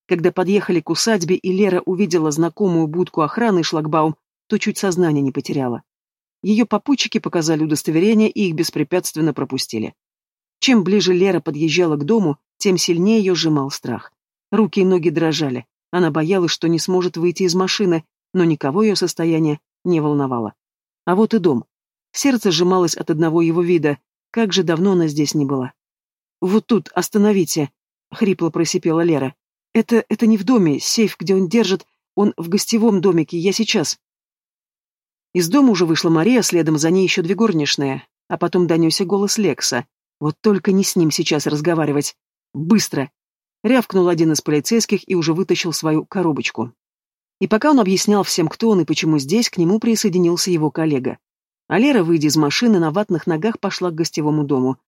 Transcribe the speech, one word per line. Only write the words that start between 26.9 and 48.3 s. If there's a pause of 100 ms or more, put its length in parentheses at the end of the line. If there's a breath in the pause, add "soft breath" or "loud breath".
остановите», (400)
хрипло
просипела
Лера. (380)
«Это...
это
не
в
доме,
сейф,
где
он
держит, (300)
он
в
гостевом
домике,
я
сейчас». (1300)
Из
дома
уже
вышла
Мария,
следом
за
ней
ещё
две
горничные, (240)
а
потом
донёсся
голос
Лекса. (340)
«Вот
только
не
с
ним
сейчас
разговаривать. (380)
Быстро!» (520)
рявкнул
один
из
полицейских
и
уже
вытащил
свою
коробочку. (680)
И
пока
он
объяснял
всем,